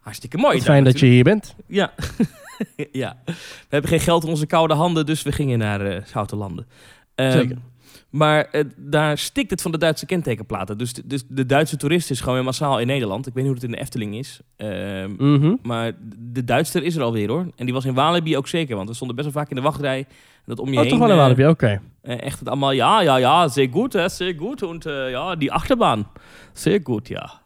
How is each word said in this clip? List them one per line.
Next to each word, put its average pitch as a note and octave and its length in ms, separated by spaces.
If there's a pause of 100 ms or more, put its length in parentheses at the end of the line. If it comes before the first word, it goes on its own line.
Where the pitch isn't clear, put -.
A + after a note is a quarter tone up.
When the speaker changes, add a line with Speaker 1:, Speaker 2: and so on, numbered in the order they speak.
Speaker 1:
Hartstikke - 360
mooi A3+ 200
Speaker 2:
Wat B2 100
Speaker 1:
daar D#3 80
Speaker 2:
fijn C#3 100
dat B2+ 160
je C3+ 60
Speaker 1:
natuurlijk. B2+ 380
Speaker 2:
hier - 100 (120)
bent. - 0 (120)
Speaker 1:
Ja. F#3 140 (260)
<laughs> G#3+ 80 (680)
Ja. B2+ 320
We E3 100 (340)
hebben C#3+ 220
geen D#3+ 100
geld E3+ 240
in D#3 60
onze D3+ 160
koude D#3+ 280
handen, D#3+ 320
dus D#3 160
we D3 100
gingen C3 260
naar, G#2 220
eh, G2 240
Zoutelanden. G2+ 640 (480)
Ehm, C3 180
Speaker 2:
Zeker. B2+ 240 (540)
Speaker 1:
maar, D3+ 400
eh, D3+ 140 (120)
daar D3+ 420
stikt - 320
het F3+ 120
van F3 100
de D#3+ 60
Duitse D#3 280
kentekenplaten. G#2+ 720
Dus B2 140
de, - 140
dus C3 220
de C3 180
Duitse D3 300
toerist D#3 340
is B2+ 80
gewoon B2+ 160
weer B2+ 100
massaal C3 360
in A#2+ 60
Nederland. B2 400
Ik A#2+ 80
weet B2+ 100
niet C3+ 80
hoe B2 100
het - 20
in A#2 60
de A#2 100
Efteling G#2+ 360
is. - 240 (160)
Ehm, F#2+ 600
Speaker 2:
Mhm. D3 440
Speaker 1:
maar A#2 300 (260)
de A#2+ 260
Duitser C#3+ 380
is E3 140
er D3 60
alweer, A2+ 260
hoor. F3 180 (100)
En B2 80
die B2 100
was B2+ 100
in C3 100
Walibi D#3+ 420
ook C3+ 120
zeker, D3 280
want G2 120
we A#2 60
stonden B2 220
best C#3+ 160
wel D3 100
vaak C#3+ 80
in C3+ 60
de B2+ 60
wachtrij. C3+ 360
En C#3 80 (380)
dat A#2+ 140
om B2 100
je C3+ 60
Speaker 2:
Oh, B2+ 60
Speaker 1:
heen, - 100
Speaker 2:
toch B3 80
wel A#3+ 100
in G3+ 60
Speaker 1:
eh, E3 60
Speaker 2:
Walibi, C3 260
oké. A2+ 340 (220)
Speaker 1:
eh, B2 200
echt - 160
het C3+ 100
allemaal, C#3 240
Ja, C#3 280
ja, C#3+ 160
ja, D3 320
zeer C3+ 240
goed, G3 200
hè, F3+ 160
zeer F3+ 300
goed. A#3 240
En, E3 160
eh, C#3 320
ja, D#3+ 260
die D3 160
achterbaan. D#3+ 560 (440)
Zeer F#3+ 300
goed, A#2 260
ja. - 220 (160)